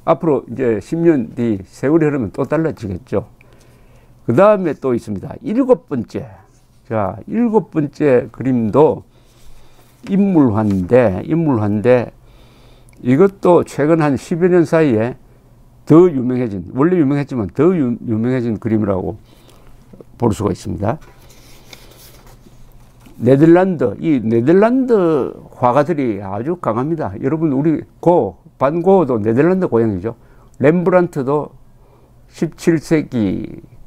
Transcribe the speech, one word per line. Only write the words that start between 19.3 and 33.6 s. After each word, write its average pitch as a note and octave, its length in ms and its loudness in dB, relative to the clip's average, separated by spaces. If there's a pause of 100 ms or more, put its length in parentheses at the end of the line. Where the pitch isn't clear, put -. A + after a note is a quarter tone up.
볼 A#2 160 0
수가 G#2 180 -2
있습니다. F#2+ 480 -6 (2250)
네덜란드, C#3+ 800 4
이 D3+ 240 -2
네덜란드 E3+ 1120 2 (220)
화가들이 B2+ 680 0
아주 A2 340 -6
강합니다. C3 680 -4
여러분, D#3 300 -2
우리 D3 280 0 (180)
고 D#3 380 0 (220)
반 D#3 240 -2
고흐도 E3 360 2
네덜란드 D3+ 500 0
고향이죠. A2+ 480 -2 (420)
렘브란트도 E3 920 0 (760)
십칠 E3 500 -2
세기 A#2 840 -4 (260)